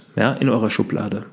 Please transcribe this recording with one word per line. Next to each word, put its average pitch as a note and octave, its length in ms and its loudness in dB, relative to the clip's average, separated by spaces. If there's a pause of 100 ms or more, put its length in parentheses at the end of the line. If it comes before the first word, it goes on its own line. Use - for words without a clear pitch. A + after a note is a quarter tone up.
(160)
ja, G#2+ 160 2
in C3 180 0
eurer A2 220 2
Schublade G#2 600 -2